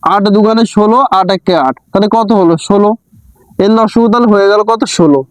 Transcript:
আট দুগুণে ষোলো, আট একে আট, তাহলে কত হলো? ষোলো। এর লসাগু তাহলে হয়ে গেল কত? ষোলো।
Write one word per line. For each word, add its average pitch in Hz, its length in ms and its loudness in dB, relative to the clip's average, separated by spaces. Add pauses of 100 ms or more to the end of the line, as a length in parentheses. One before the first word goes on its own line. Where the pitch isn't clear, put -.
(140)
আট 202 100 0 (100)
দুগুণে 220 300 2 (100)
ষোলো, 214 240 2 (200)
আট 185 180 0
একে 180 180 -4 (120)
আট, 131 80 -2 (160)
তাহলে 202 260 0
কত 220 120 -2 (120)
হলো? 170 140 2 (120)
ষোলো। 202 240 0 (720)
এর 208 140 0
লসাগু 226 340 0
তাহলে 240 200 0
হয়ে 196 200 2
গেল 214 80 2 (100)
কত? 226 120 -2 (140)
ষোলো। 147 240 2 (100)